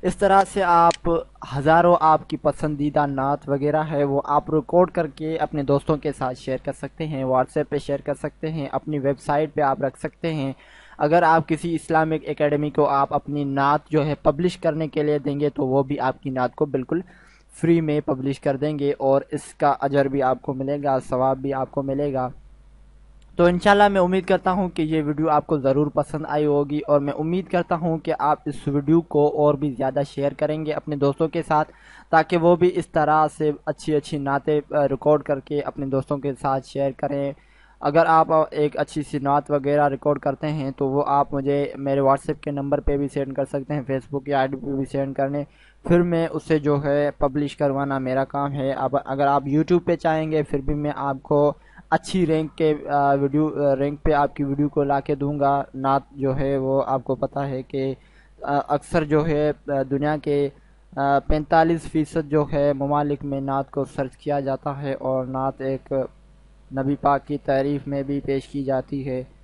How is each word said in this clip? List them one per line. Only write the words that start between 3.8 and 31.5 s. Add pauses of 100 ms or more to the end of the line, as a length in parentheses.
है
वो
आप
record
करके
अपने
दोस्तों
के
साथ
share
कर
सकते
हैं,
WhatsApp
पे
share
कर
सकते
हैं,
अपनी
website
पे
आप
रख
सकते
हैं। (440)
अगर
आप
किसी
Islamic
Academy
को
आप
अपनी
नात
जो
है
publish
करने
के
लिए
देंगे
तो
वो
भी
आपकी
नात
को
बिल्कुल (580)
free
में
publish
कर
देंगे
और
इसका
अजर
भी
आपको
मिलेगा,
सवाब
भी
आपको
मिलेगा। (1040)
तो
इंशाल्लाह
मैं
उम्मीद
करता
हूँ
कि
ये
वीडियो
आपको
ज़रूर
पसंद
आई
होगी
और
मैं
उम्मीद
करता
हूँ
कि
आप
इस
वीडियो
को
और
भी
ज़्यादा
शेयर
करेंगे
अपने
दोस्तों
के
साथ, (480)